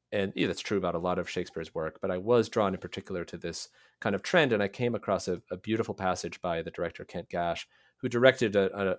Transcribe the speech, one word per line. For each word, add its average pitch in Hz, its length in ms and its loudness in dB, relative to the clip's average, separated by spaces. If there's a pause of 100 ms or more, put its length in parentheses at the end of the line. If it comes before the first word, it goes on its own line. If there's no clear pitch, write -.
(140)
and, 98 200 0
yeah, 135 140 0
that's 87 140 -4
true 104 160 0
about 87 180 0
a 82 40 -2
lot 90 200 0
of 87 100 -4
Shakespeare's 85 460 -6
work, 80 260 -4
but 95 80 -2
I 90 80 -2
was 110 300 4
drawn 101 260 2
in 90 60 -4
particular 90 460 -8
to - 120 -12
this 85 300 -8 (320)
kind 104 160 0
of 92 80 -4
trend. 147 300 4
And 101 100 2
I 98 60 0
came 120 260 -2
across 98 320 -2
a, 87 140 -2 (100)
a 92 60 -8
beautiful 107 360 -2
passage - 480 -2
by 82 200 -2
the 85 100 -8
director, 85 320 -6
Kent 85 240 -10
Gash, 85 400 -2 (300)
who 131 100 -4
directed 120 480 6
a, 98 180 4 (240)